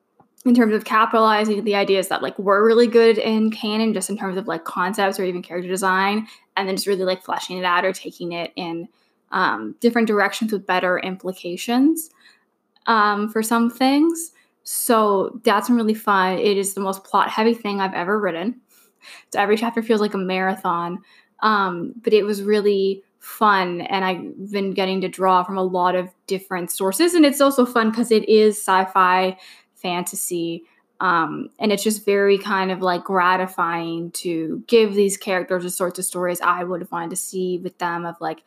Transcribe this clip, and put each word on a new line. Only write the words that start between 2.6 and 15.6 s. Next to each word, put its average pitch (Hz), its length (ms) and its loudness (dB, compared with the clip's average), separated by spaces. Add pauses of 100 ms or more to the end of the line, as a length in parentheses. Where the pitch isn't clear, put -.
really 226 220 6
good 226 320 6
in 220 320 0
canon, 220 460 -2
just 190 160 -4
in 202 60 -6
terms 190 200 -4
of, 196 100 -6
like, 165 160 -6
concepts 196 560 -2
or 196 40 -2
even 180 180 -4
character 180 260 -8
design, 190 600 0 (280)
and 190 120 -2
then 190 80 -2
just 185 100 -6
really, 190 200 -2
like, 185 180 -2
fleshing 175 340 -8
it 185 80 -4
out 180 180 2
or 190 100 0
taking - 400 -12
it 170 220 -10
in, 170 320 -8 (440)
um, 110 480 -2
different 233 280 2
directions 208 440 0
with 190 160 -6
better 180 320 0
implications, 190 1120 -2 (720)
um, 208 440 2
for 220 120 -2
some 233 300 0
things. 294 600 0 (340)
So 208 800 0
that's 208 240 2